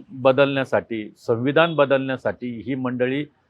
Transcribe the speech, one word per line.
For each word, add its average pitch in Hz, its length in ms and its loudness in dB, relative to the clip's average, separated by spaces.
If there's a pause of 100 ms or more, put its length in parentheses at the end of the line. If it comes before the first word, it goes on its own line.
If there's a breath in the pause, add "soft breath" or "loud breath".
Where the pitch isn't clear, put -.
बदलण्यासाठी, 131 1120 0
संविधान 143 560 0
बदलण्यासाठी 131 920 -2
ही 135 80 -4
मंडळी 127 500 -2 (260)